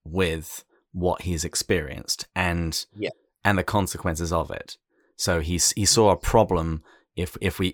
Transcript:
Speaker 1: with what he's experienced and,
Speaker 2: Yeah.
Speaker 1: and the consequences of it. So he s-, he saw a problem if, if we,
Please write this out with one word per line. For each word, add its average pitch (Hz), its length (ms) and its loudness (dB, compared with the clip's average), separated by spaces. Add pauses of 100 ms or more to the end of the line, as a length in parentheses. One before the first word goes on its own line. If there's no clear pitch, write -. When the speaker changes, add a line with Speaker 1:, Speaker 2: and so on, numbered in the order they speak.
Speaker 1:
with 80 600 -2 (280)
what 90 300 0
he's 85 220 -2
experienced - 920 -4
and, 85 500 -2 (100)
Speaker 2:
Yeah. 101 160 -6 (340)
Speaker 1:
and 98 140 4
the 92 60 0
consequences 87 680 -2
of 82 180 0
it. - 260 -12 (400)
So 85 240 0
he 80 160 -2
s-, - 200 2
he 107 80 0
saw 107 260 6
a 90 60 6
problem 85 680 2 (340)
if, 87 240 -4
if 95 180 0
we, 92 160 2